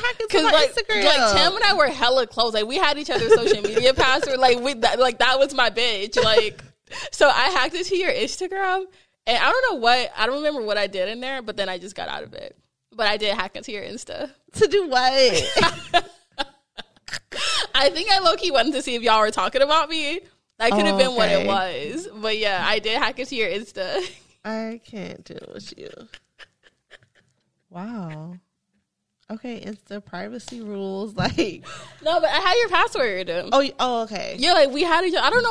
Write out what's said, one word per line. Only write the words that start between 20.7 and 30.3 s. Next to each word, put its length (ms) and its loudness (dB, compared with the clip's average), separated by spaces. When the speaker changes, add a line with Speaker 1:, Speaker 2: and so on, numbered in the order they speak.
Speaker 2:
could 120 2
have 120 2
Speaker 1:
Oh, 20 4
Speaker 2:
been 160 2
what 160 2
it 80 2
Speaker 1:
okay. 80 0
Speaker 2:
was. 220 -10
But 220 -4
yeah, 300 -2
I 140 0
did 180 -2
hack 200 -2
into 160 -10
your 140 -2
Insta. 500 -6
<laughs> 180 -20
Speaker 1:
I 400 -8
can't 400 -14
deal 300 -18
with 240 -16
you. 100 -16
Wow. 640 -12
Okay, 320 -12
Insta 420 -14
privacy 560 -12